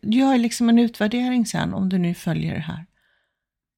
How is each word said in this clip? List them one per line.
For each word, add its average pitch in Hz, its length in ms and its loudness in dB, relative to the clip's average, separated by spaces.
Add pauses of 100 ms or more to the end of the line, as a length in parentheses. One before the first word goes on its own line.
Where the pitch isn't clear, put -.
gör 262 360 2
liksom 233 300 0
en 233 100 6
utvärdering 240 680 0
sen - 280 -4
om 190 140 -2
du 185 100 0
nu 175 160 0
följer 160 400 -4
det - 60 -4
här. 165 260 -10 (920)